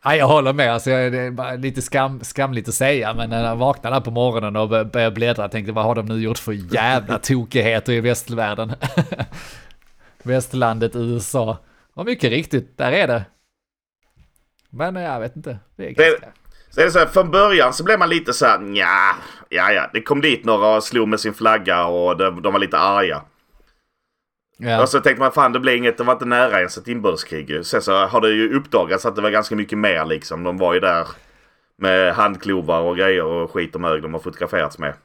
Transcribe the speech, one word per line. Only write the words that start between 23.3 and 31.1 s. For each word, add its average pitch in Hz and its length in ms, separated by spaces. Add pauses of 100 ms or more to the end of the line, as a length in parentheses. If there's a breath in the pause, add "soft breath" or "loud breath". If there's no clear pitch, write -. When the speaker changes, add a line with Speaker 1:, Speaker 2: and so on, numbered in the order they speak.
Speaker 1:
Ja. 117 240
Speaker 2:
Och 131 80
så 135 100
tänkte 131 220
man, 131 100
"Fan, 135 220
det 131 60
blev 127 160
inget, 120 220
det 123 60
var 123 100
inte 127 120
nära 120 340
ens 90 180
ett 90 100
inbördeskrig 82 640
ju." 78 140
Sen - 180
så 98 240
har 107 160
det 110 80
ju 110 240
uppdagats 98 520
att 107 100
det 104 60
var 104 80
ganska 107 260
mycket 107 220
mer, 92 280
liksom. 80 380
De 90 140
var 87 160
ju 90 60
där 85 280 (680 soft breath)